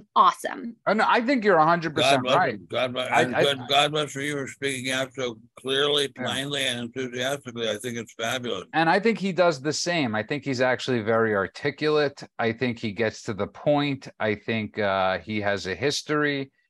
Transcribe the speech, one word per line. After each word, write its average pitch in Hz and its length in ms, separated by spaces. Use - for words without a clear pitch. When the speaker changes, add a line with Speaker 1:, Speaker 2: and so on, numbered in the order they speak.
Speaker 1:
awesome. - 600
Speaker 2:
And 208 140
I 202 200
think 240 220
you're 196 140
a 156 80
hundred 165 300
percent 139 280
Speaker 3:
God - 0
bless 127 120
Speaker 2:
right. 165 200
Speaker 3:
him. 90 140
God 123 240
bless, 127 180
Speaker 2:
I, 151 100
Speaker 3:
and 127 140
Speaker 2:
I, 151 80
Speaker 3:
good, 139 160
God 143 220
bless 151 200
for 135 100
you 147 120
for 139 140
speaking 131 440
out 131 220
so 123 240
clearly, 143 580
Speaker 2:
Yeah. 127 80
Speaker 3:
plainly, 139 400
and 120 160
enthusiastically. 123 880
I 104 80
think 120 200
it's 110 160
fabulous. 113 600
Speaker 2:
And 165 160
I 185 100
think 214 200
he 190 120
does 165 300
the 147 120
same. 151 420
I 107 80
think 143 220
he's 127 160
actually 127 400
very 110 340
articulate. 147 880
I 117 120
think 117 280
he 110 120
gets 110 320
to 117 100
the 101 140
point. 143 600
I 110 160
think, 110 440
uh, 95 400
he 107 220
has 101 260
a 95 80
history. 143 760